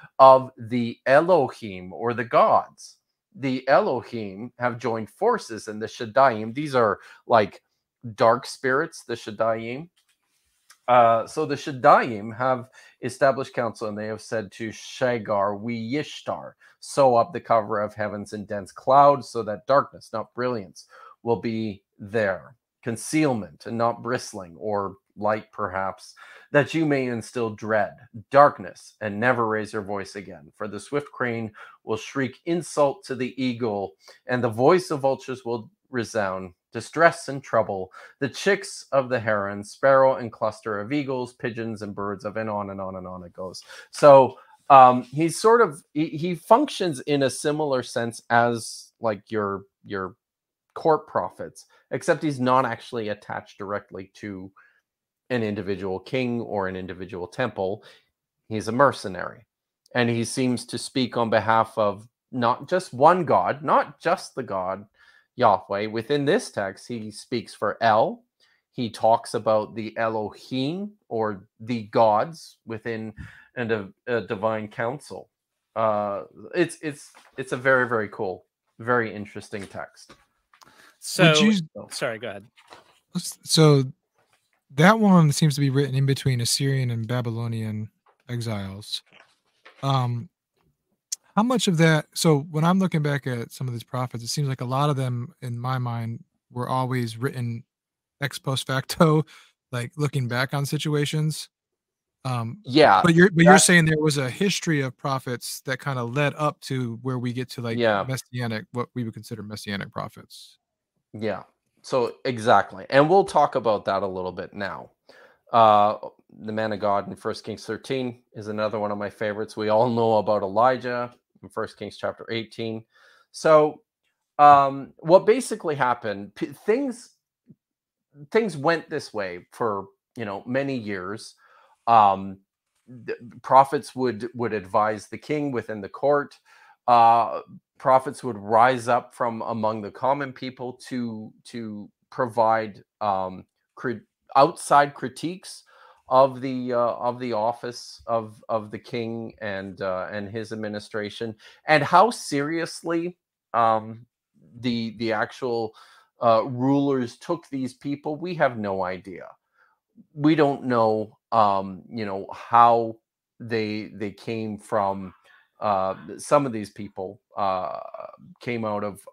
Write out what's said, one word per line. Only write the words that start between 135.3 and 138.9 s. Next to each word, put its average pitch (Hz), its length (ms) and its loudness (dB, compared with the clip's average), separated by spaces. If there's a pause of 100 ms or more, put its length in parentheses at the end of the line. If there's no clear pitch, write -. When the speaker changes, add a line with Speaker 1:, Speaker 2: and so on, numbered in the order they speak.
Speaker 1:
within 107 300 -6
the 95 80 -12
court. 143 480 -2 (500)
Uh, 117 520 6 (380)
prophets 131 440 2
would 120 160 -8
rise 113 480 4
up 120 260 0